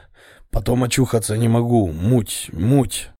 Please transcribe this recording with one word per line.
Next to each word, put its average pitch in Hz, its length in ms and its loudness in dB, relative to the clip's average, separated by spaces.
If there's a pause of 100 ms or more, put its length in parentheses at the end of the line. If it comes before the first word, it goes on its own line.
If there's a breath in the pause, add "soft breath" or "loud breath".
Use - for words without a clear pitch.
(500 loud breath)
Потом 120 320 -2
очухаться 120 540 0
не 117 100 0
могу, 117 460 2
муть, 104 600 0
муть». 117 680 0